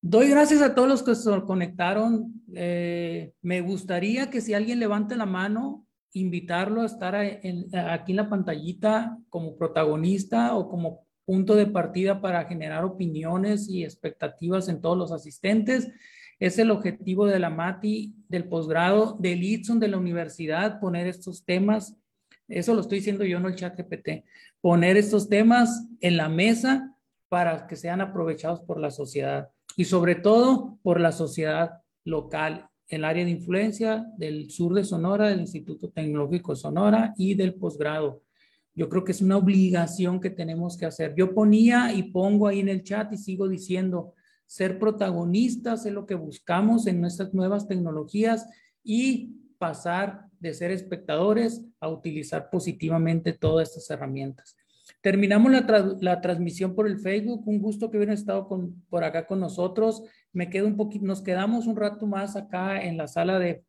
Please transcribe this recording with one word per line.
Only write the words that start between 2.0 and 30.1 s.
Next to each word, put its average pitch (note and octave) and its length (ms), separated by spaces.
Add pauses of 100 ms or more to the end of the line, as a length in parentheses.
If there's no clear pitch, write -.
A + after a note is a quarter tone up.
Eh, F3 800 (100)
me F3+ 200
gustaría F#3+ 680
que A#3 120
si A3 120
alguien A3 260
levanta G#3 360
la A3+ 100
mano, G#3 640 (240)
invitarlo F3+ 680
a A3+ 60
estar G3 280
a, G3+ 100
en, F#3 480
aquí E3+ 380
en F#3 60
la G#3 120
pantallita G3 880 (120)
como D#3+ 260
protagonista F3 1000
o F#3 120
como E3 400 (160)
punto F#3+ 320
de G#3 120
partida F#3+ 520
para F3+ 240
generar D#3 400
opiniones F#3 880
y F3+ 160
expectativas E3+ 840
en E3 140
todos F3 160
los E3 160
asistentes. G#3 760 (480)
Es F#3 220
el A3+ 120
objetivo F#3+ 540
de G3 140
la E3+ 100
mati, F#3+ 640 (140)
del F3 220
posgrado, F3 720
del F3 200
ITSUN, A3+ 380
de G#3+ 80
la G3 100
universidad, E3+ 840
poner F3 260
estos F3+ 380
temas. G3+ 500 (540)
Eso F3 240
lo G#3+ 80
estoy G3+ 160
diciendo G3+ 260
yo, F3 160
no F3+ 80
el F3+ 80
chat F3+ 240
G F3 80
P E3 120
T. D#3 260 (340)
Poner F3 380
estos G#3 320
temas A3+ 580 (140)
en F3 160
la D#3 100
mesa A3+ 680 (360)
para E3+ 380
que D#3 100
sean F3 240
aprovechados E3+ 580
por D#3+ 220
la D3 100
sociedad C#3 560 (280)
y F3+ 100
sobre F3 280